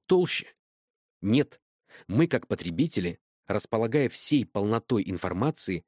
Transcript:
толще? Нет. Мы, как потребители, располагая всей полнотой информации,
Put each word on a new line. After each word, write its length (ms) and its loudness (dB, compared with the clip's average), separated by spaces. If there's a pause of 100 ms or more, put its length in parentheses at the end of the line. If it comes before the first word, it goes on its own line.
толще? 420 2 (720)
Нет. 400 0 (460)
Мы, 200 2
как 200 -2
потребители, 720 -4 (280)
располагая 600 0
всей 360 2
полнотой 600 0
информации, 840 -2